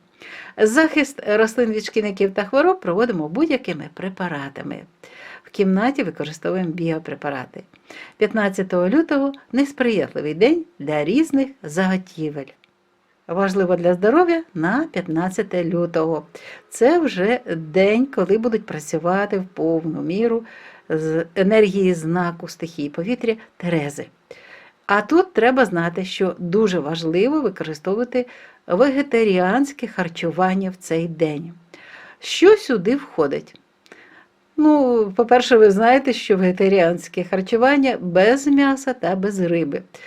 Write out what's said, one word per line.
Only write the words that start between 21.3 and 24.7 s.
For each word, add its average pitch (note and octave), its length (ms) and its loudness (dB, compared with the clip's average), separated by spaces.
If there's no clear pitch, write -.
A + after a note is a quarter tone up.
енергії G3 580 2
знаку E3+ 540 -4
стихії D#3 420 -10
повітря A3+ 460 -4
Терези. D3 480 -4